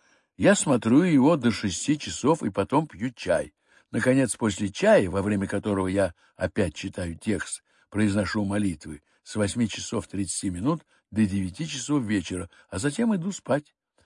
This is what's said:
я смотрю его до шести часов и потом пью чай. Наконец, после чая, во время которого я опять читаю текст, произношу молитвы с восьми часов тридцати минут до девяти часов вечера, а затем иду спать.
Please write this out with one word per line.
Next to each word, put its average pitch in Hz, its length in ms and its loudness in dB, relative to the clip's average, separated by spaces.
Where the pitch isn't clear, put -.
я 185 180 6
смотрю 127 480 4
его 160 340 6
до 120 140 2
шести 107 480 -2
часов 139 440 -2
и 117 80 -2
потом 131 360 0
пью 123 240 -8
чай. 80 440 -2
Наконец, 127 440 2
после 104 360 -2
чая, 180 380 4
во 98 140 -2
время 101 240 0
которого 98 400 -2
я 95 280 0
опять 92 380 -2
читаю 85 420 -8
текст, - 460 -4
произношу 104 500 0
молитвы 95 580 -4
с - 140 -12
восьми 104 320 0
часов - 400 -8
тридцати 98 420 -6
минут 123 340 -4
до 107 140 2
девяти 95 380 -4
часов 143 380 -4
вечера, 98 480 -4
а 95 120 -8
затем 202 340 0
иду 185 160 -4
спать. - 420 -4